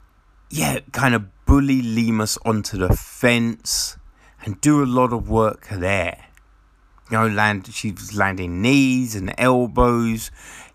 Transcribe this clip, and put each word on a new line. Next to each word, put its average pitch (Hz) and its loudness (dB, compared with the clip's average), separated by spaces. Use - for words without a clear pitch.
yeah, 147 -4
kind 127 0
of 107 -2
bully 139 4
Lemus 113 -2
onto 107 -2
the 92 2
fence - -2
and 98 -8
do 147 4
a 139 2
lot 127 2
of 104 -4
work 110 0
there. 92 -4
You 113 0
know, 113 2
land, 104 0
she - -8
was 95 -12
landing 95 -2
knees 127 2
and 95 -6
elbows. 120 0